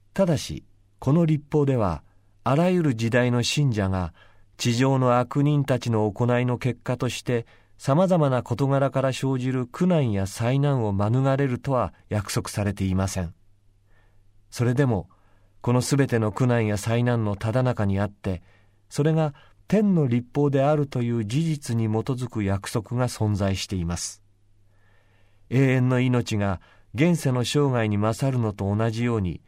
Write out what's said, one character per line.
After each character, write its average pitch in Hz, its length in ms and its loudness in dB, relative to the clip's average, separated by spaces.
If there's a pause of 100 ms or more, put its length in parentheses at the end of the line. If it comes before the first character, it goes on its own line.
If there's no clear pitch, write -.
(140)
た 196 120 2
だ 165 120 2
し、 - 280 -10 (340)
こ 170 140 0
の 170 120 4
律 156 240 0
法 147 160 2
で 135 120 2
は、 90 260 -2 (400)
あ 127 120 2
ら 170 140 2
ゆ 180 140 2
る 143 120 2
時 113 160 -2
代 123 200 4
の 120 120 2
信 143 280 0
者 101 160 0
が、 92 260 -2 (440)
地 120 180 0
上 131 240 2
の 123 200 4
悪 135 240 0
人 147 200 2
た 131 160 0
ち 123 120 -4
の 107 200 2
行 123 140 -2 (140)
い 123 60 0
の 123 120 -2
結 - 260 -4
果 123 140 -4
と 127 100 -2
し - 140 -8
て、 120 240 -2 (320)
様 165 300 2
々 165 220 2
な 127 120 0
事 131 260 -2
柄 139 220 2
か 131 140 -2
ら 131 100 0
生 135 240 -2
じ 127 140 -2
る 127 160 -2
苦 - 180 -2
難 156 260 2
や 98 140 0
災 120 340 0
難 139 240 2
を 104 100 0
免 107 300 2 (140)
れ 139 100 0
る 123 120 -2
と - 120 -6
は 113 220 0 (160)
約 104 240 -4
束 104 160 -4
さ 104 140 -4
れ 101 100 0
て 98 120 -2
い 92 100 0
ま 95 120 2
せ 95 140 -4
ん。 82 140 -8 (1120)
そ - 160 -2
れ 123 80 2
で 139 120 2
も、 110 240 -2 (520)
こ 120 120 0
の 123 80 4
す 131 140 -2
べ 139 120 4
て 120 100 0
の 107 140 0
苦 127 160 0
難 117 180 2
や 104 120 0
災 117 260 -2
難 120 200 0
の 104 120 -2
た 110 160 -4
だ 127 100 0
中 120 240 0
に 98 140 0
あ 101 60 0
っ 104 40 -4
て、 95 320 -8 (480)
そ - 140 -2
れ 156 100 2
が 156 220 0 (320)
天 202 260 2
の 156 140 2
律 120 260 -2
法 143 160 2
で 139 140 2
あ 151 120 2
る 147 120 0
と 127 160 -4
い 120 80 -2
う 117 140 -2
事 127 180 -2
実 151 320 -4
に 113 100 0
基 110 260 -2
づ 127 160 -6
く 113 160 -4
約 98 280 -2
束 117 260 -4
が 123 120 0
存 107 260 -2
在 98 200 0
し - 120 -8
て - 80 -6
い 87 100 -2
ま 87 120 -4
す。 - 260 -12 (1300)
永 123 100 2
遠 127 300 4
の 127 100 2
命 123 380 0
が 98 240 -2 (340)
現 165 260 2
世 139 100 0
の 123 120 0
生 143 260 0
涯 117 180 0
に 104 100 0
勝 113 340 0
る 127 80 0
の 113 140 0
と 98 220 -2
同 113 140 0
じ 113 140 -4
よ 120 140 0
う 104 40 0
に、 87 260 -4